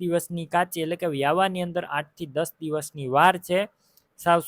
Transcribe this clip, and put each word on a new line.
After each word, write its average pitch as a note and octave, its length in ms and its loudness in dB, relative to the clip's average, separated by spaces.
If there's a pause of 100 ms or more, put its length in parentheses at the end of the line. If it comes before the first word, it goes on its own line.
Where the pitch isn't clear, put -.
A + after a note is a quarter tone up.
દિવસની E3+ 460 -2
કાચી, F3 380 -2
એટલે E3+ 120 -4
કે F3 200 -2
વ્યાવાની F3+ 500 2
અંદર F3 180 -4
આઠ D3 340 -6
થી D#3 180 -10
દસ D#3+ 140 -2 (100)
દિવસની D3+ 560 -6
વાર F3+ 220 8
છે. F3+ 200 -2 (600)
સાવ E3+ 280 4